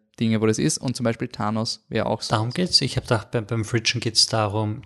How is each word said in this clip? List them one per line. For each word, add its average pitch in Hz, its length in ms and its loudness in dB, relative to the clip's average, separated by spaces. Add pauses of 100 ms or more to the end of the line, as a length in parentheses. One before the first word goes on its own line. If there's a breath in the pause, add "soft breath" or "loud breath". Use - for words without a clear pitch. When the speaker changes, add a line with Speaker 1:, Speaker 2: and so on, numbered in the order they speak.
(200)
Speaker 1:
Dinge, 113 200 2
wo 110 60 4
das 110 120 4
ist. - 200 2
Und 127 180 -4
zum 120 80 -4
Beispiel 117 240 -2
Thanos 110 600 -4
wäre 113 180 0
auch 117 160 -2
so. - 120 -6
Speaker 2:
Darum 110 160 2
geht's? 175 300 2
Ich 135 160 -2
hab - 80 -2
gedacht, - 260 0
beim, 113 160 -2
beim 113 180 -2
Fridgen 113 360 0
geht's - 260 2
darum, 107 600 0